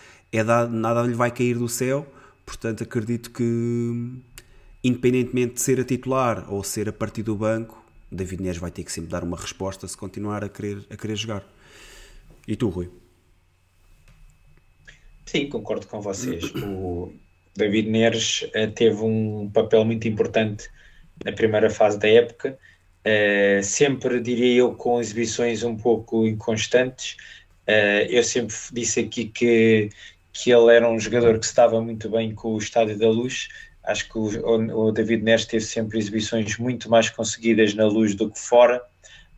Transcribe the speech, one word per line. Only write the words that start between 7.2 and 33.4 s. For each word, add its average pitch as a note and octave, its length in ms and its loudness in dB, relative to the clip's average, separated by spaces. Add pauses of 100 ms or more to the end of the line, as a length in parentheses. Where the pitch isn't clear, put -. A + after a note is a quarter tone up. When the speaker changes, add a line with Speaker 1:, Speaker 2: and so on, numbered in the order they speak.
Speaker 1:
do G#2+ 140 -4
banco, A2 480 -4 (260)
David F2+ 320 -8
Neres F2+ 160 -4
vai F2 120 -8
ter F2 120 -12
que - 80 -12
sempre E2 200 -10
dar F2 120 -6
uma F2 140 -6
resposta F#2+ 500 -10
se - 100 -12
continuar G#2 460 -8
a G#2 60 -8
querer, G2+ 300 -8 (120)
a G#2+ 60 -16
querer G#2+ 200 -6
jogar. A2 280 -8 (1040)
E A2 80 -4
tu, A#2 120 -2
Rui? F2 220 -6 (2250)
Speaker 2:
Sim, C#3 220 -4
concordo G#2+ 380 -8
com G#2+ 140 -12
vocês. G2+ 540 -8
O F#2 580 -8 (420)
David G#2+ 340 0
Neres, A2+ 640 0
eh, G#2+ 140 0
teve G#2+ 340 2
um G#2+ 500 -2
papel A2 320 4
muito A2+ 240 -2
importante G#2+ 600 -2 (560)
na A2 80 -6
primeira G#2+ 360 2
fase G#2 300 2
da G#2 100 2
época, A#2+ 500 4 (460)
eh, G2+ 580 2
sempre, B2 580 0
diria B2 400 2
eu, B2 140 2
com A#2+ 240 -2
exibições A2+ 640 -4
um A#2 140 -4
pouco A2 500 0
inconstantes. A2+ 920 -2 (500)
Eh, G#2 440 4
eu A#2+ 140 4
sempre A#2 300 -4 (180)
disse A#2+ 280 -4
aqui A2 260 -4
que, A2+ 640 4 (420)
que - 180 -2
ele A#2 240 8
era A#2 140 6
um A2+ 100 0
jogador A2+ 400 2
que A2 80 -4
se - 80 -6
dava A2+ 260 6
muito A2+ 280 -8
bem A2+ 260 -2
com A2 200 -4
o G#2+ 40 -2
Estádio G#2+ 400 0
da A2 100 4
Luz. A#2+ 400 0 (340)